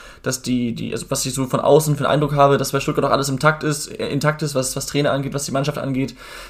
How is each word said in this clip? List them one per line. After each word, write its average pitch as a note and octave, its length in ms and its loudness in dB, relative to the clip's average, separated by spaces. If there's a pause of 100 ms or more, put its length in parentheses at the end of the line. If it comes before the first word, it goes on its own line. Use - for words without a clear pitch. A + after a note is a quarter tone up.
(240)
dass - 180 -4
die, B2 320 0
die, A2 200 -6
also A2+ 160 -6
was C3+ 160 -2
ich B2+ 100 -4
so C3 100 -2
von C3 140 0
außen D3 380 4
für C#3+ 80 0
einen - 80 4
Eindruck D3 220 2
habe, C#3+ 220 6
dass C3 140 -4
bei C#3 80 0
Stuttgart C#3 260 0
auch - 60 2
alles C3+ 180 2
im C3 100 -2
Takt D3+ 240 2
ist, D3+ 240 -2
äh, - 200 -8
intakt D3 340 0
ist, C#3+ 140 -2
was, C3 200 -2
was C3+ 120 -6
Trainer C#3+ 240 0
angeht, C3+ 220 -2
was C#3+ 120 -4
die - 60 -8
Mannschaft C#3+ 260 -2
angeht, C3+ 380 -4 (340)